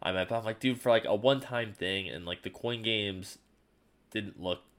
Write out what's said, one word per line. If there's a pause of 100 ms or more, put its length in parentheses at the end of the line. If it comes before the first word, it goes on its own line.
I
might,
but
I'm
like,
"Dude,
for,
like,
a
one-time
thing,"
and,
like,
the
coin
games (720)
didn't
look (160)